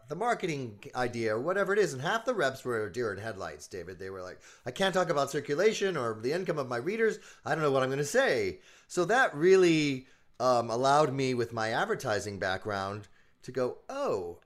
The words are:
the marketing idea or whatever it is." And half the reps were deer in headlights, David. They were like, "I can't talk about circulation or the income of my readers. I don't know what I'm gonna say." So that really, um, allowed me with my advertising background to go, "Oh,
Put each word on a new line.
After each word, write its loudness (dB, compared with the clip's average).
the -8
marketing -4
idea -2
or -2
whatever 0
it 0
is." 2
And -8
half -2
the -2
reps -2
were -2
deer -2
in -6
headlights, -10
David. -12
They -10
were -10
like, -12
"I -8
can't 0
talk 2
about 2
circulation 0
or -2
the -2
income -4
of -4
my -4
readers. -2
I -2
don't -2
know 4
what 4
I'm 0
gonna -2
say." 0
So 0
that 2
really, 6
um, 4
allowed 4
me 0
with -2
my -2
advertising -2
background -4
to -16
go, -2
"Oh, -4